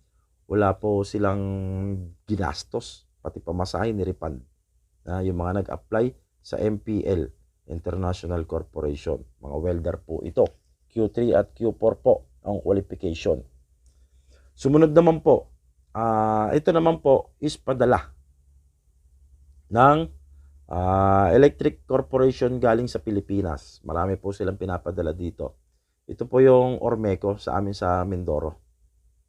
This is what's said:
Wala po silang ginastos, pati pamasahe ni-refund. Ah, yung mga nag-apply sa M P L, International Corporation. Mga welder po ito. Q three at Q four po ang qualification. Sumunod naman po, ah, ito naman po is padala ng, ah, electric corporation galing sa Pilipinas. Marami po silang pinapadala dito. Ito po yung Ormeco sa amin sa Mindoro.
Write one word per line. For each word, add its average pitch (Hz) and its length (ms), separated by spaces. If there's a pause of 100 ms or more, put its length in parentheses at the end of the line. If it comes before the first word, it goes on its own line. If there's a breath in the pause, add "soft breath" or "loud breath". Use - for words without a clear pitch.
(440)
Wala 98 320
po 101 320
silang 101 320 (880)
ginastos, - 800 (160)
pati - 160
pamasahe 90 560
ni-refund. 82 480 (640)
Ah, 92 160
yung 90 160
mga 92 240
nag-apply 117 480 (320)
sa - 160
M 107 240
P 107 240
L, 82 240 (400)
International 87 720
Corporation. 78 800 (160)
Mga 71 160
welder 85 480
po 80 240
ito. 104 160 (480)
Q 110 240
three 117 160
at - 240
Q 113 240
four 110 240
po - 240 (160)
ang 98 160
qualification. 90 800 (1120)
Sumunod 151 400
naman 160 320
po, 139 240 (460)
ah, 110 640
ito 160 160
naman 165 320
po - 320
is 147 160
padala 123 480 (1700)
ng, 135 280 (760)
ah, 98 640
electric 143 480
corporation 131 720
galing 120 320
sa - 80
Pilipinas. 98 880
Marami 90 320
po 98 160
silang 98 240
pinapadala 87 560
dito. 85 480 (500)
Ito - 160
po 127 160
yung 127 400
Ormeco 104 560
sa - 160
amin 101 160
sa 90 320
Mindoro. 82 560 (680)